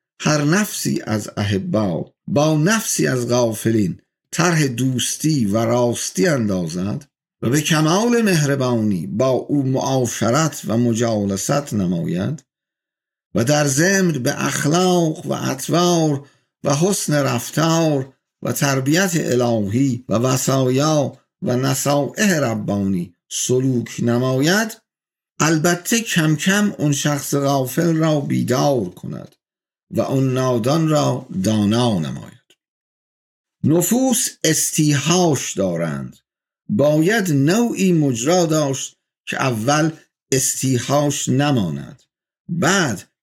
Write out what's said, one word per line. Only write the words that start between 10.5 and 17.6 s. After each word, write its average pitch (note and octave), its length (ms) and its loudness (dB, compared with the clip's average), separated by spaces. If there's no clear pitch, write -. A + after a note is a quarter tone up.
و A2 120 0
مجالست A2+ 960 -2
نماید F2+ 680 -2
و A#2 100 2
در D3 220 2
ضمن F3 460 2
به C3+ 320 -2
اخلاق E3 840 0
و C3+ 60 -4
اطوار D3 960 0
و C#3+ 100 0
حسن F3 400 0
رفتار D3 960 0